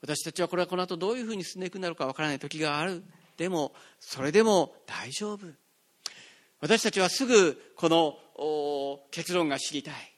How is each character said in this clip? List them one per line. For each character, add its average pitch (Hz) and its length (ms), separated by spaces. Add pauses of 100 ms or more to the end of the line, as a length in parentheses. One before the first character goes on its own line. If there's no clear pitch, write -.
私 147 220
た 160 80
ち 180 120
は 170 40
こ 180 100
れ 180 40
は 175 60
こ 180 80
の 180 80
後 180 140
ど 185 160
う 254 40
い 254 40
う 233 40
ふ 220 40
う 226 60
に 190 80
進 - 180
ん - 0
で 185 60
い 175 40
く 180 80
ん - 20
だ 185 60
ろ 170 60
う - 20
か 147 100
分 131 80
か - 80
ら 156 60
な 143 80
い 135 40
時 147 200
が 147 180
あ 156 80
る。 180 180 (340)
で 170 120
も、 156 240 (260)
そ - 220
れ 139 100
で 202 120
も 196 320 (100)
大 - 260
丈 208 220
夫。 202 140 (1120)
私 208 240
た 220 80
ち - 80
は 185 100
す - 160
ぐ 202 500
こ 165 140
の、 160 300 (160)
お 143 600
ー、 139 40 (120)
結 170 220
論 175 140
が 139 120
知 - 140
り 143 100
た 151 80
い。 - 260